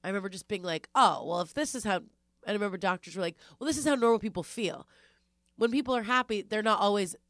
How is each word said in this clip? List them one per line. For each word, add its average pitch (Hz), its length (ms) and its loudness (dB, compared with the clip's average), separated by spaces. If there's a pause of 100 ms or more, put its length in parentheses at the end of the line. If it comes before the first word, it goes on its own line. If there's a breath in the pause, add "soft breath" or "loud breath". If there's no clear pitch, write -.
I 180 60 -6
remember 196 220 -4
just 185 180 -14
being 185 160 -6
like, 160 320 -6
"Oh, 208 300 4
well, 170 160 -2
if - 120 -8
this 294 220 -2
is 220 80 -8
how," 190 160 0 (440)
I 196 80 -4
remember 202 240 -2
doctors 180 380 -4
were 190 80 -4
like, 170 140 -4 (240 loud breath)
"Well, 262 80 -4
this 311 100 0
is 285 80 0
how 294 80 6
normal 233 240 4
people 185 240 -4
feel." - 460 -6 (720 soft breath)
When 233 120 2
people 254 260 0
are 233 60 0
happy, 233 400 0
they're 214 200 -4
not 220 180 4
always 202 360 2 (140)